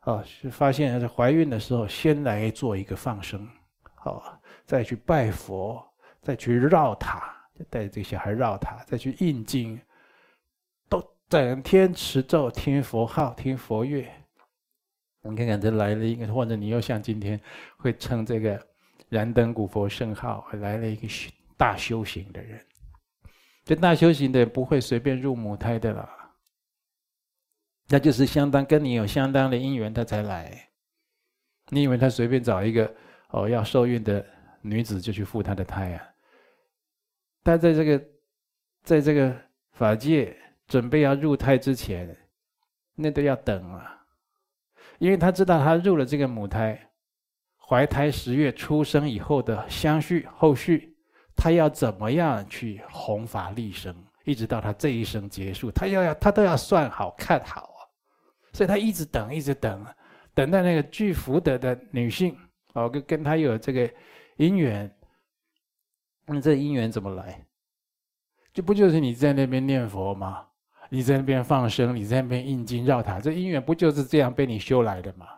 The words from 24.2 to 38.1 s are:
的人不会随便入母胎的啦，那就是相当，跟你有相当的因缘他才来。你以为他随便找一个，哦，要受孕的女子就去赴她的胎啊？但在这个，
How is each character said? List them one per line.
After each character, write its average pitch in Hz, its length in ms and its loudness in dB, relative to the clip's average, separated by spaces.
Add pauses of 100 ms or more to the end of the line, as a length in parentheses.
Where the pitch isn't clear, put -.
的 131 80 4
人 117 100 6
不 127 160 -4
会 139 160 2
随 120 200 -2
便 131 200 -2
入 131 140 -2
母 107 220 -6
胎 113 240 -2
的 110 120 -2
啦， - 400 -12 (1600)
那 143 100 6
就 139 140 4
是 123 120 4
相 143 240 2
当， 139 160 2
跟 151 200 4
你 127 80 0
有 117 120 2
相 135 280 0
当 135 180 4
的 127 60 0
因 131 180 -2
缘 110 180 -4
他 117 120 -2
才 107 180 -4
来。 92 460 -10 (1000)
你 139 120 2
以 139 60 4
为 127 80 2
他 127 120 4
随 120 200 0
便 127 120 2
找 117 220 0
一 110 100 0
个， 110 220 2 (360)
哦， 107 180 -2
要 113 160 0
受 123 200 2
孕 120 200 -2
的 101 200 0 (360)
女 107 200 -4
子 110 200 -4
就 104 120 -6
去 101 120 -4
赴 104 180 -6
她 95 140 -4
的 92 80 -4
胎 90 300 -8
啊？ - 140 -16 (1300)
但 170 160 4
在 165 160 6
这 156 100 4
个， 147 200 4 (800)